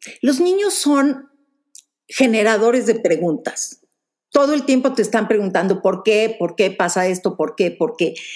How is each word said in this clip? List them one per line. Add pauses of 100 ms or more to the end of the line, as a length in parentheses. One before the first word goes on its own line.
(220)
Los
niños
son (800)
generadores
de
preguntas. (500)
Todo
el
tiempo
te
están
preguntando,
"¿Por
qué?
¿Por
qué
pasa
esto?
¿Por
qué?
¿Por
qué?". (200)